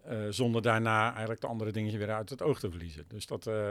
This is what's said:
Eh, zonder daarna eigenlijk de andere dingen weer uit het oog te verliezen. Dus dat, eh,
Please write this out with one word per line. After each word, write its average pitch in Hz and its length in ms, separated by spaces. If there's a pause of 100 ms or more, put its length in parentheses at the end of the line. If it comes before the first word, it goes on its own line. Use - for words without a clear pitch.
Eh, 107 260
zonder 117 320
daarna 110 500
eigenlijk 110 300
de - 60
andere 110 240
dingen 107 260
weer 104 160
uit 110 160
het 131 120
oog 143 180
te 104 100
verliezen. 82 380
Dus 107 180
dat, - 220
eh, 110 60 (180)